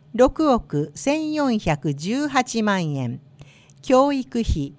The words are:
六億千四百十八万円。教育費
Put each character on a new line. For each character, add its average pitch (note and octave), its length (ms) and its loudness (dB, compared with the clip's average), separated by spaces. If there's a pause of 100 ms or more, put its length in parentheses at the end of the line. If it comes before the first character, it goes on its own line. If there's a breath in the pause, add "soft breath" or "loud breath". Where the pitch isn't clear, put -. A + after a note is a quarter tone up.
(140)
六 C#4+ 380 4
億 D3+ 440 -2
千 D4+ 360 -2
四 C#4 280 0
百 D3+ 340 -2
十 G#3+ 340 -4
八 B3+ 360 -2
万 F#3+ 320 0
円。 B2+ 240 -4 (640 loud breath)
教 C4+ 280 4
育 C4 300 -4
費 D3 380 -2